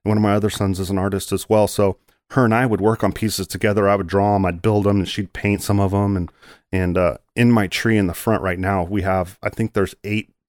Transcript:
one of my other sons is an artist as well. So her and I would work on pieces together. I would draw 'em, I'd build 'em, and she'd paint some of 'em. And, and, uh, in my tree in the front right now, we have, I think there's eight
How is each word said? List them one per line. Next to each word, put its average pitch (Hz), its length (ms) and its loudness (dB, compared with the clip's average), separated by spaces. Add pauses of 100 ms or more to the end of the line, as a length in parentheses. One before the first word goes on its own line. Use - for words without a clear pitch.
one 107 140 0
of 107 40 2
my 104 140 2
other 104 160 0
sons 95 280 -2
is 92 120 -6
an 98 80 -2
artist 95 320 -4
as - 180 -4
well. 107 180 4
So 98 300 -2 (340)
her 131 140 2
and 110 80 2
I 120 140 2
would 104 140 0
work 110 220 2
on 101 100 0
pieces 101 340 -4
together. 101 420 0
I 101 60 4
would 98 120 -2
draw 98 280 2
'em, 98 100 2
I'd 87 160 -4
build 104 260 2
'em, 101 100 2
and 92 100 0
she'd - 260 -8
paint 101 300 -2
some 101 160 0
of 98 140 2
'em. 101 220 2
And, 87 140 -2 (420)
and, 90 260 0
uh, 87 200 2 (180)
in 120 160 4
my 110 160 4
tree 113 300 0
in 101 100 2
the 85 60 -4
front - 300 -2
right 90 160 -4
now, 95 240 0
we 95 180 -4
have, 92 400 -2
I 107 80 -4
think 113 240 -4
there's 98 300 -2
eight 104 260 -6 (200)